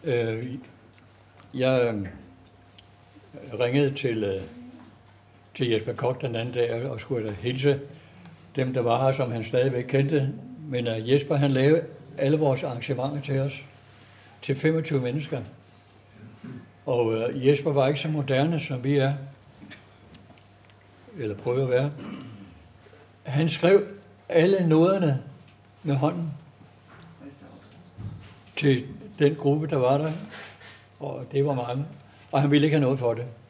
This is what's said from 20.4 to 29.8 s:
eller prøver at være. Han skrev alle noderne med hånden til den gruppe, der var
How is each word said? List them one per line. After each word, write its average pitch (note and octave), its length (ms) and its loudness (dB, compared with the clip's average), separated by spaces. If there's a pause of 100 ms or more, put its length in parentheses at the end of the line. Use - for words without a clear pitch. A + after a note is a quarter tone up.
eller G#2+ 160 -4
prøver B2 280 -2
at B2+ 60 -2
være. C3 220 2 (1300)
Han D3+ 260 0
skrev G3 340 6 (460)
alle F3 380 4
noderne D#3+ 560 4 (600)
med C#3+ 120 0
hånden D#3+ 360 -2 (2250)
til C#3 300 2 (340)
den D3 160 4
gruppe, D3 320 0
der D3 100 -2
var C3 200 4